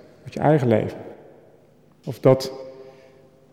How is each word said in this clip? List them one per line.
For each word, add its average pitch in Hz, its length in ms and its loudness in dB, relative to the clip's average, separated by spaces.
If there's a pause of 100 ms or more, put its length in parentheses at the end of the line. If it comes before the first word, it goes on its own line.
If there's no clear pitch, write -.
(240)
uit - 100 -18
je - 60 -8
eigen 139 280 2
leven. - 300 0 (1040)
Of 139 160 -12
dat - 320 2 (1000)